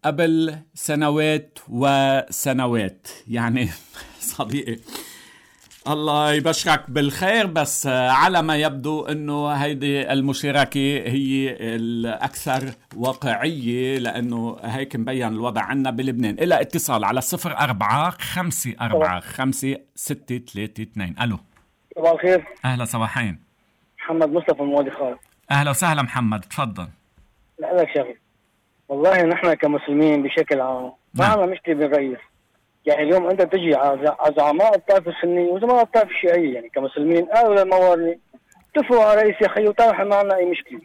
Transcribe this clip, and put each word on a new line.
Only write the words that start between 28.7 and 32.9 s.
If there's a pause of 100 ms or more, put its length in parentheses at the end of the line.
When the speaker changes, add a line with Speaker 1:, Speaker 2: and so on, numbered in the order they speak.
Speaker 2:
والله
نحن
كمسلمين
بشكل
عام
ما (220)
Speaker 1:
نعم.
Speaker 2:
عندنا
مشكلة
بالرئيس. (680)
يعني،